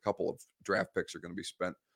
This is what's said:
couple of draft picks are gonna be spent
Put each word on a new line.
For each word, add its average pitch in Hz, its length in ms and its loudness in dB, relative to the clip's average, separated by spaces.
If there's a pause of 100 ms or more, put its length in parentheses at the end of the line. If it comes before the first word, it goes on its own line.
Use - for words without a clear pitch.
couple - 260 2
of - 120 -4 (220)
draft 98 320 2
picks - 200 0
are 85 40 -8
gonna 87 140 -8
be 95 100 -6
spent - 320 -4 (200)